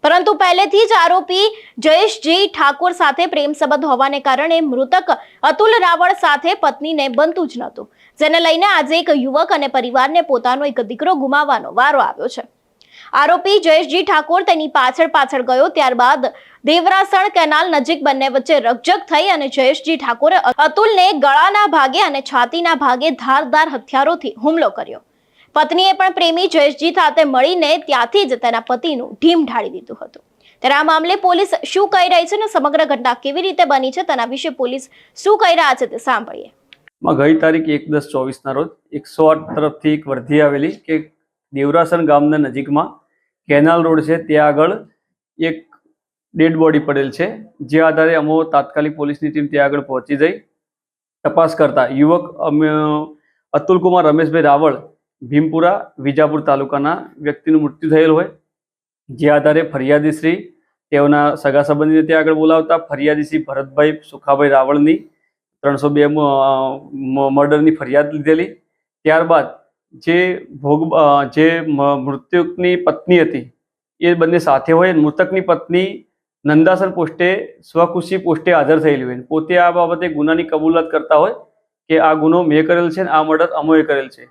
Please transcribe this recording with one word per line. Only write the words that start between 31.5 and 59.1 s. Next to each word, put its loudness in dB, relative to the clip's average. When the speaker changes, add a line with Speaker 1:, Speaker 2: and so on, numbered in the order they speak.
Speaker 1:
શું 0
કહી 2
રહી 2
છે -4
અને -4
સમગ્ર 0
ઘટના -2
કેવી -6
રીતે 0
બની -2
છે -6
તેના -2
વિશે -8
પોલીસ -8
શું 2
કહી 2
રહ્યા 2
છે -2
તે -10
સાંભળીએ. -6
Speaker 2:
માં 0
ગઈ 2
તારીખ 0
એક -4
દસ -4
ચોવીસના -8
રોજ -4
એકસો -4
આઠ 4
તરફથી -4
એક -8
વર્ધી -2
આવેલી 0
કે -8
દેવરાસણ 0
ગામના 2
નજીકમાં -4
કેનાલ 2
રોડ 0
છે, -2
ત્યાં 0
આગળ 0
એક -8
ડેડ 2
બોડી 2
પડેલ -4
છે, -8
જે 0
આધારે 2
અમો 0
તાત્કાલિક -2
પોલીસની -6
ટીમ -4
ત્યાં 0
આગળ -2
પહોંચી -6
જઈ 0
તપાસ 0
કરતા 0
યુવક, 0
અમે, -2
અતુલકુમાર 2
રમેશભાઈ 2
રાવળ, 2
ભીમપુરા, 0
વિજાપુર -2
તાલુકાના -4
વ્યક્તિનું 0
મૃત્યુ -4
થયેલ 4
હોય, 2
જે -2